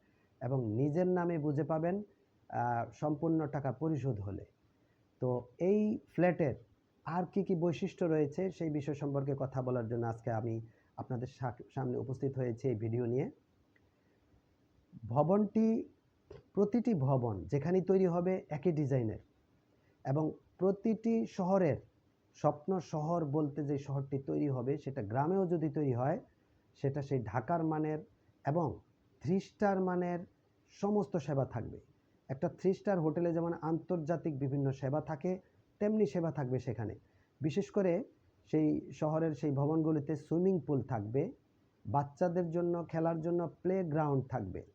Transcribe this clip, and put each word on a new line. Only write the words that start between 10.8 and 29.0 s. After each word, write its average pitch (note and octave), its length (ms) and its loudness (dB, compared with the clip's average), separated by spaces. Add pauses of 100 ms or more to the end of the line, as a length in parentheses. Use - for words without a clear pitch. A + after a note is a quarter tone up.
আপনাদের B2 300 -6
সা-, - 360 -8 (120)
সামনে B2 220 -2
উপস্থিত C3 400 -4
হয়েছি B2 300 -2
এই A#2+ 80 2
ভিডিও A2+ 300 -2
নিয়ে। C3+ 260 0 (1800)
ভবনটি, G3+ 840 2 (640)
প্রতিটি A3 400 2
ভবন A#2+ 520 0
যেখানেই D#3 360 2
তৈরি F#3+ 260 4
হবে F3+ 420 0
একই D3+ 220 0
ডিজাইনের C3 480 0 (880)
এবং D3 260 0 (260)
প্রতিটি A3 680 0
শহরের, F3+ 520 2 (560)
স্বপ্ন D#3 460 0
শহর D#3+ 460 -2
বলতে D3 380 0
যে C#3+ 160 0
শহরটি C#3 400 -4
তৈরি D3+ 300 -2
হবে C3 280 0
সেটা B2+ 260 -6
গ্রামেও D3+ 440 2
যদি D#3+ 220 0
তৈরি C#3 240 0
হয়, C#3 260 0 (540)
সেটা C#3 280 -2
সেই C#3 220 -2
ঢাকার E3 400 -2
মানের D#3 360 0 (460)
এবং C#3+ 340 0 (420)